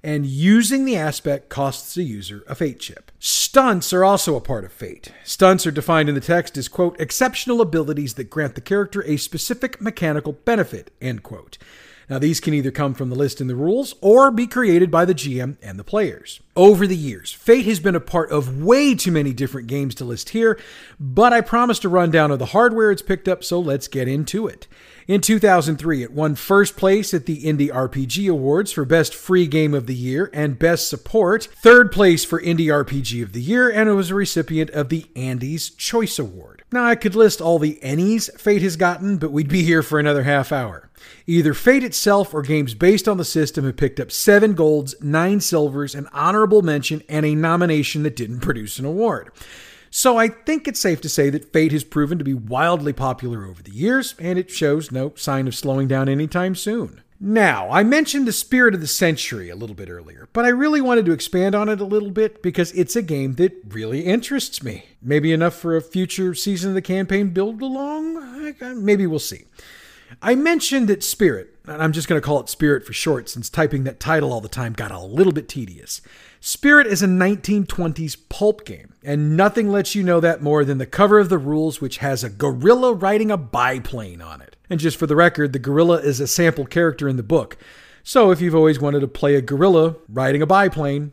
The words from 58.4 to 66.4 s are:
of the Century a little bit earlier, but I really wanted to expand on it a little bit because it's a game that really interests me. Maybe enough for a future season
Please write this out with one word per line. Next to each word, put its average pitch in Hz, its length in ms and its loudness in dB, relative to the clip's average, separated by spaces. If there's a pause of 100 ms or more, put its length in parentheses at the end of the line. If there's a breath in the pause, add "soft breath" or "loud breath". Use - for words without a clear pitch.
of 175 60 -4
the 151 60 -10
Century 131 600 -2
a 87 80 -14
little 107 200 -14
bit 92 120 -16
earlier, 87 440 -20
but 233 120 -2
I 247 40 4
really 285 320 2
wanted 240 260 2
to 165 60 2
expand 185 420 -2
on 208 140 0
it 208 120 -2
a 202 40 -4
little 202 260 -2
bit 214 320 -4
because 175 300 -2
it's 180 240 -2
a 233 60 -2
game 139 320 -4
that 185 200 0 (140)
really 110 320 -8
interests 226 600 -4
me. 120 220 -12 (160)
Maybe 151 320 0
enough 165 220 0
for 165 220 -4
a 160 60 -2
future 185 520 -4
season 190 360 -4